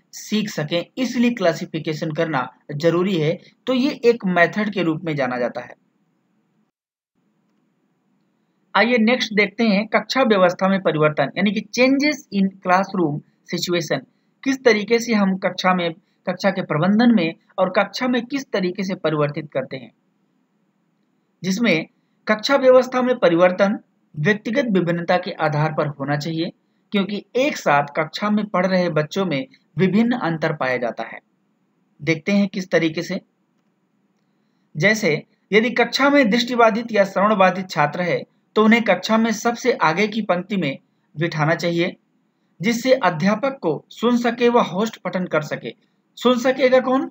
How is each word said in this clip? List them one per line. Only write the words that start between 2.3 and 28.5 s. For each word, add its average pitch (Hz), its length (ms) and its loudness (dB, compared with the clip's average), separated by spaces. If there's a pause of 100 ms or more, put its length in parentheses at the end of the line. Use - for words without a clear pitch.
जरूरी 170 440 0
है। 156 160 0 (340)
तो 254 60 0
ये 247 160 0 (160)
एक 233 220 2
method 180 460 0
के 185 100 -2
रूप 160 200 -2
में 160 120 -4
जाना 123 220 -4
जाता 123 240 -4
है। 120 140 -20 (3000)
आइए 226 220 2
next 233 360 2
देखते 202 300 0
हैं 214 240 2
कक्षा - 360 0
व्यवस्था 190 440 2
में 190 140 2
परिवर्तन, 151 560 0
यानी 196 140 2
कि 220 180 -4
changes 277 540 0 (100)
in 196 240 2
classroom 180 640 0 (300)
situation। - 520 -4 (420)
किस 269 200 -2
तरीके 220 360 4
से 233 140 -2
हम 196 240 2
कक्षा 185 360 0
में, 170 200 -2 (340)
कक्षा 190 240 0
के 185 120 -4
प्रबंधन 202 520 4
में 165 180 0 (240)
और 185 200 0
कक्षा 202 300 -2
में 247 180 0
किस 269 260 -8
तरीके 190 320 -2
से 185 120 -4
परिवर्तित 151 580 -2
करते 131 240 -6
हैं, 120 140 -18 (1500)
जिसमें 190 420 0 (420)
कक्षा 214 280 0
व्यवस्था 254 460 4
में 247 180 0
परिवर्तन 185 600 4 (360)
व्यक्तिगत 214 560 0
विभिन्नता 175 460 0
के 180 140 -6 (100)
आधार 151 320 0
पर 147 160 -2
होना 143 280 -4
चाहिए, 160 340 -6 (400)
क्योंकि 202 320 -2 (120)
एक 254 220 0
साथ 147 280 2 (120)
कक्षा 165 320 -4
में 208 160 0
पढ़ 185 200 -2